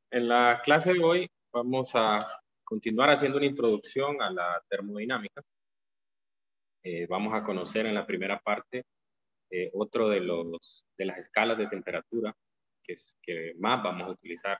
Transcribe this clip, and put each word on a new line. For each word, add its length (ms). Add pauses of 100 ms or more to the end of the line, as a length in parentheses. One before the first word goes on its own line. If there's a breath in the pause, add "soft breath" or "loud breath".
en 180
la 380
clase 280
de 60
hoy 300 (240)
vamos 400
a 340 (360)
continuar 480
haciendo 260
una 80
introducción 760
a 120
la 360
termodinámica. 760 (1400)
Eh, 220
vamos 300
a 80
conocer 420
en 80
la 140
primera 320
parte, 460 (680)
eh, 240
otro 340
de 120
los, 640 (120)
de 80
las 140
escalas 400
de 80
temperatura 680 (500)
que 100
es, 280
que 380
más 240
vamos 240
a 60
utilizar 460